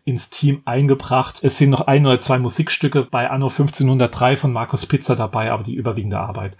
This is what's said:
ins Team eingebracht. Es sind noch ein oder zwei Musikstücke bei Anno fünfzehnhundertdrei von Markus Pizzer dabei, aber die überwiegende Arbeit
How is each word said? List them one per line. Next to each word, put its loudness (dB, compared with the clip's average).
ins -4
Team 0
eingebracht. 0
Es 0
sind 4
noch 0
ein 6
oder 4
zwei 0
Musikstücke -2
bei -2
Anno 0
fünfzehnhundertdrei 2
von 0
Markus -4
Pizzer 0
dabei, -2
aber -2
die -8
überwiegende -4
Arbeit -8